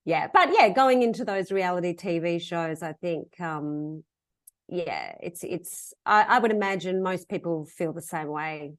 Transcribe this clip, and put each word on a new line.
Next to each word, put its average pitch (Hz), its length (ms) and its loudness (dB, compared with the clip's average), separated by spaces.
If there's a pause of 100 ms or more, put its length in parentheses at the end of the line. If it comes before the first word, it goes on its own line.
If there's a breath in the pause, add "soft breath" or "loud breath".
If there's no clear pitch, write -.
yeah. 160 280 0
But 349 200 8
yeah, 320 160 8
going 254 340 6
into 226 220 0
those 196 260 -2
reality 180 440 0
T 175 260 -2
V 170 180 0
shows, 165 440 -4
I 156 100 -8
think, 170 480 -8
um, 151 640 -6 (640)
yeah, 80 520 -6
it's, - 220 -10
it's, - 500 -10 (140)
I, 214 220 6
I 240 100 6
would 226 140 2
imagine 190 500 -2
most 185 260 -4
people 170 360 -6
feel 160 280 -6
the 160 100 -12
same 156 260 -8
way 151 500 -8